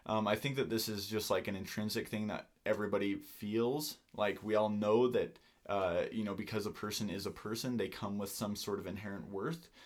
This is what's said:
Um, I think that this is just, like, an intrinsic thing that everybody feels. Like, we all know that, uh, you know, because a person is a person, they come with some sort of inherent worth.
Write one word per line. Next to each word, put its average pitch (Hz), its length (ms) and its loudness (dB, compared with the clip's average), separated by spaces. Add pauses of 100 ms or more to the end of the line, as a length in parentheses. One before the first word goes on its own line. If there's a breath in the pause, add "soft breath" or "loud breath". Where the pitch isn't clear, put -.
Um, 107 240 2
I 107 60 4
think 139 200 -2
that 135 140 0
this 113 180 2
is 101 200 -4
just, 107 220 -2
like, 95 200 2
an 98 80 -2
intrinsic 104 500 -4
thing 107 200 -4
that 98 200 -6 (180)
everybody 101 500 2
feels. 113 840 -2 (180)
Like, 104 280 0
we 107 120 2
all 107 140 6
know 107 400 6
that, 107 280 2 (300 soft breath)
uh, 90 440 2
you 110 120 -2
know, 98 120 -2
because 104 320 -2
a - 40 -4
person 104 380 -4
is 95 160 -4
a 98 60 -4
person, 113 460 -4
they 98 100 2
come 101 320 -4
with 98 100 -2
some 104 260 -4
sort 101 220 -2
of 101 80 -6
inherent 98 440 -6
worth. 110 400 -4 (160 loud breath)